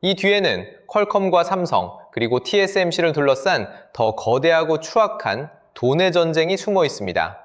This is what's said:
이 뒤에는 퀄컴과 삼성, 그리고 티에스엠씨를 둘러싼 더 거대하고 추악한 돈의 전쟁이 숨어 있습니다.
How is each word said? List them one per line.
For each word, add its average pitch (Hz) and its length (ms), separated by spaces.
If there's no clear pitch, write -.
이 185 140
뒤에는 185 500
퀄컴과 196 560
삼성, 165 540
그리고 120 260
티에스엠씨를 180 720
둘러싼 139 560
더 110 240
거대하고 156 640
추악한 151 720
돈의 160 400
전쟁이 165 420
숨어 190 300
있습니다. 87 600